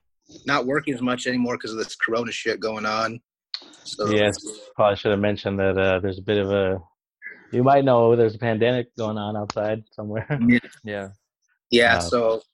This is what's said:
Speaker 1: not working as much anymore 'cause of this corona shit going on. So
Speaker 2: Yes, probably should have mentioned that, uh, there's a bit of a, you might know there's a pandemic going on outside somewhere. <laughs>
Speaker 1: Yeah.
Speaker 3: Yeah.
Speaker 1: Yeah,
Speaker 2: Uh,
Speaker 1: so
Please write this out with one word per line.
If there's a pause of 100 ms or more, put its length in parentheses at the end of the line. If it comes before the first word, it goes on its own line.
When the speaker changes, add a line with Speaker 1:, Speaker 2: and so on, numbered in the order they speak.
(480)
Speaker 1:
not
working
as
much
anymore
'cause
of
this
corona
shit
going
on. (640)
So
Speaker 2:
Yes, (380)
probably
should
have
mentioned
that,
uh,
there's
a
bit
of
a, (720)
you
might
know
there's
a
pandemic (100)
going
on
outside
somewhere.
<laughs>
Speaker 1:
Yeah. (240)
Speaker 3:
Yeah. (600)
Speaker 1:
Yeah,
Speaker 2:
Uh,
Speaker 1:
so (120)